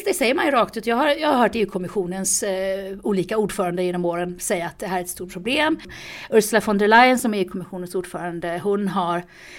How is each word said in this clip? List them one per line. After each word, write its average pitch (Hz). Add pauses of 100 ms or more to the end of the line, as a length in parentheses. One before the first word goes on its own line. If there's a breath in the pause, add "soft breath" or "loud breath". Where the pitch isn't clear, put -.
det 392
säger 247
man 349
ju 294
rakt 233
ut. 214
Jag 233
har, 285
jag 302
har 277
hört 233
E 233
U-kommissionens, 185
eh, 190
olika 196
ordförande 185
genom 180
åren 175
säga 175
att 160
det 208
här 185
är 180
ett 180
stort 180
problem. 294 (500 loud breath)
Ursula 214
von 208
der 208
Leyen, 240
som 233
är 208
E 196
U-kommissionens 180
ordförande, 175
hon 202
har, 175 (360 loud breath)